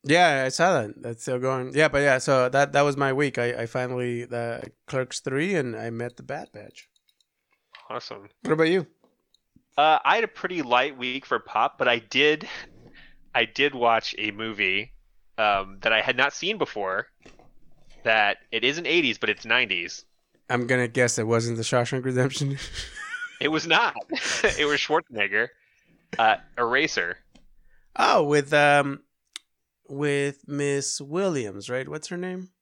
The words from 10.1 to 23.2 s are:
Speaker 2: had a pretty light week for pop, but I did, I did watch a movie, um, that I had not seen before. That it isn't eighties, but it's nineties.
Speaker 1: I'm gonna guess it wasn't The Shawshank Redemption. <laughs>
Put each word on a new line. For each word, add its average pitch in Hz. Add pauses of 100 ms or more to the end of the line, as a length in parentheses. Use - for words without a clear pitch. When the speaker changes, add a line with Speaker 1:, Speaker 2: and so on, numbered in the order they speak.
Speaker 2:
had 226
a 214
pretty 180
light 131
week 127
for 120
pop, -
but 127
I 117
did, 147 (880)
I 120
did 139
watch 117
a 107
movie, 101 (440)
um, 101
that 113
I 110
had 127
not 135
seen 202
before. 101 (960)
That 107 (140)
it 113
isn't 151
eighties, 147
but 110
it's -
nineties. 104 (440)
Speaker 1:
I'm 120
gonna 123
guess 120
it 110
wasn't 117
The 113
Shawshank 127
Redemption. 135
<laughs> - (760)